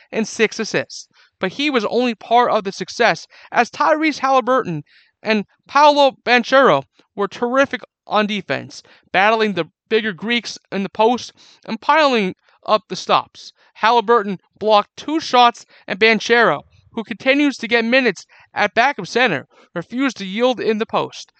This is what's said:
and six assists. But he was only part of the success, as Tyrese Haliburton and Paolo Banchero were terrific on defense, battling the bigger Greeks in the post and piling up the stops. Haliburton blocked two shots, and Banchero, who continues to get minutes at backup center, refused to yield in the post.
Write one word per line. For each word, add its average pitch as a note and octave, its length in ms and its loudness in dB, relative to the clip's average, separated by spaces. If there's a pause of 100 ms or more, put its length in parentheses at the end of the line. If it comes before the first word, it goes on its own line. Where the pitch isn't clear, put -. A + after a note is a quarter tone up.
(100)
and A3+ 160 -4
six - 320 -2
assists. - 480 -6 (320)
But F#3 140 -6
he C#4+ 160 -4
was B3+ 160 0
only A#3+ 300 -2
part A#3 360 2
of G#3 140 0
the F#3+ 80 -8
success, F#3+ 540 -2 (260)
as - 180 0
Tyrese D#4 500 -2
Haliburton B3+ 600 0 (420)
and G#3+ 220 -2 (240)
Paolo C#4+ 440 4 (120)
Banchero A#3+ 600 4 (300)
were G3+ 140 -4
terrific B3 540 -2 (240)
on G#3 200 0
defense, C#3 560 -8 (300)
battling G#3+ 400 2
the E3+ 140 -4 (240)
bigger A3 240 -2
Greeks A3+ 420 -6 (160)
in G3 100 -4
the F#3 60 -6
post A3+ 460 0 (320)
and A3 120 -10
piling C4+ 560 0 (300)
up G#3+ 240 0
the F3+ 80 -10
stops. - 560 -4 (300)
Haliburton G#3+ 560 2 (200)
blocked G#3 380 0
two D4+ 240 -6
shots, A#3+ 460 2 (200)
and F#3 140 -8
Banchero, A3 640 2 (300)
who A3+ 120 -8
continues C4+ 540 -2
to A3+ 100 -10
get A#3 160 0
minutes A#3+ 400 0 (300)
at G3+ 180 -2
backup A#3 340 0
center, A3+ 400 -2 (280)
refused A#3+ 420 -6
to G3 80 -10
yield A3 340 -2
in G#3 200 -2
the A3 80 -4
post. - 540 -6